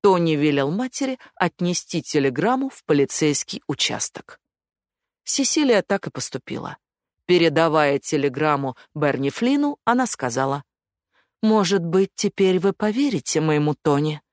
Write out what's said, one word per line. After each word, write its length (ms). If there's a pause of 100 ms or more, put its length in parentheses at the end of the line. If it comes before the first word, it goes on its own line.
Тони 340
велел 340
матери 480 (160)
отнести 680
телеграмму 680
в 160
полицейский 800
участок. 720 (840)
Сесилия 580
так 240
и 40
поступила. 680 (500)
Передавая 720
телеграмму 760 (180)
Берни 360
Флину, 540
она 220
сказала: 560 (800)
«Может 420
быть, 300
теперь 460
вы 120
поверите 680
моему 340
Тони?» 480 (100)